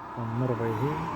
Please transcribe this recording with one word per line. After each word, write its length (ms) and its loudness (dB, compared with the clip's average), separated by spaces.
Там 240 -2
Норвегія. 600 2